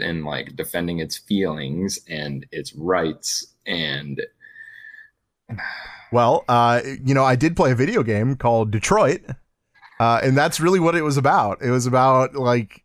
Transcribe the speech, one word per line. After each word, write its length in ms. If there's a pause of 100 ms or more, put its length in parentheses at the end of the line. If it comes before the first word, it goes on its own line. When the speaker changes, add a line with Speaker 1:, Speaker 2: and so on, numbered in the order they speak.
Speaker 1:
and, 240
like, 320
defending 420
its 180
feelings 920
and 420
its 240
rights 800 (100)
and 560 (1300)
<sighs> 80 (540)
Speaker 2:
Well, 380
uh, 320 (240)
you 100
know, 100
I 120
did 180
play 160
a 60
video 260
game 320
called 380
Detroit, 500 (760)
uh, 200
and 160
that's 220
really 220
what 160
it 60
was 140
about. 460
It 80
was 160
about, 480
like, 500